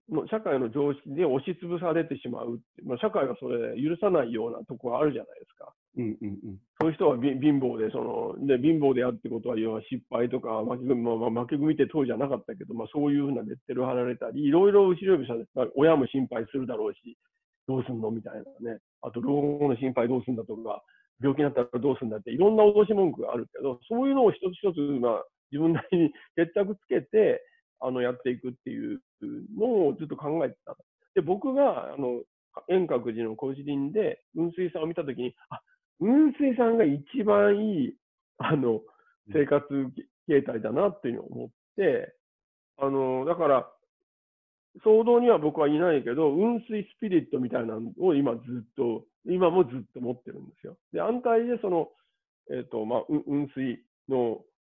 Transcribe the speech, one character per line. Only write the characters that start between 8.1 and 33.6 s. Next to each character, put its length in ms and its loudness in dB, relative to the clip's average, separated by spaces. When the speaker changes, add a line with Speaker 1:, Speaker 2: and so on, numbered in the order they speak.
Speaker 1:
で、 120 4
貧 220 2
乏 120 4
で 100 2
あ 100 0
る 40 -6
っ 20 -12
て 120 -8
こ 100 -4
と 80 -8
は、 100 -2
要 140 0
は 80 -4
失 200 -8
敗 180 0
と 120 -4
か、 220 -4
負 180 -4
け 80 -6
組、 140 0
ま 100 0
あ、 180 -2
ま 100 -2
あ、 40 -2
負 60 -8
け 60 -2
組 160 2
っ 40 -4
て 100 2
当 180 -2
時 80 -2
は 60 -4
な 100 -2
か 80 -2
っ 100 -8
た 80 -10
け 120 -14
ど、 80 -12
ま 100 -8
あ、 80 -10
そ 140 0
う 60 2
い 60 2
う 60 0
ふ 40 -2
う 40 -2
な 100 -4
レ 120 -10
ッ 20 -12
テ 60 -8
ル 120 -2
貼 100 -2
ら 120 0
れ 120 -4
た 120 -8
り、 140 -4
い 60 4
ろ 180 6
い 40 4
ろ 160 8
後 80 2
ろ 80 6
指 120 0
さ 80 -4
れ 200 -6
た 100 0
り、 100 -4
親 220 6
も 100 2
心 200 -2
配 240 -6
す 80 -6
る 80 -4
だ 80 -6
ろ 160 -4
う 40 -6
し、 220 -20
「ど 100 -2
う 80 -2
す 80 -8
ん 100 -6
の？」 100 -2
み 100 -6
た 80 -14
い 40 -14
な 120 -8
ね。 80 -14
あ 100 -10
と、 120 -8
「老 180 0
後 280 0
の 100 2
心 160 -2
配 140 2
ど 100 0
う 60 -6
す 60 -6
ん 60 -2
だ？」 80 -6
と 120 -10
か、 260 -10
「病 120 2
気 40 -6
に 60 2
な 60 2
っ 40 -6
た 80 2
ら 180 -4
ど 120 2
う 40 -4
す 80 -8
ん 60 -4
だ？」 80 -6
っ 20 -16
て、 120 -12
い 40 -4
ろ 140 6
ん 60 2
な 80 8
脅 200 8
し 80 0
文 200 2
句 100 -8
が 100 -4
あ 60 -2
る 160 -6
け 80 -12
ど、 260 -4
そ 140 -2
う 60 0
い 40 2
う 20 2
の 100 4
を 80 6
一 80 -8
つ 40 -10
一 200 -2
つ、 60 -4
ま 100 2
あ、 140 -2
自 120 -4
分 100 4
な 100 -2
り 60 4
に 140 4
決 160 0
着 240 -2
つ 100 -20
け 140 0
て、 400 2
あ 100 -4
の、 100 -2
や 120 0
っ 100 -12
て 80 -2
い 100 -4
く 100 -8
っ 20 -8
て 60 -10
い 240 -8
う 60 -10
の 300 2
を 100 0
ず 60 -10
っ 20 -8
と 100 -10
考 280 -4
え 60 -2
て 140 -18
た。 120 -16
で、 60 2
僕 340 -2
が、 380 2
あ 40 -14
の、 260 -4
円 180 2
覚 260 -2
寺 160 -4
の 60 -8
古 200 -6
寺 100 -14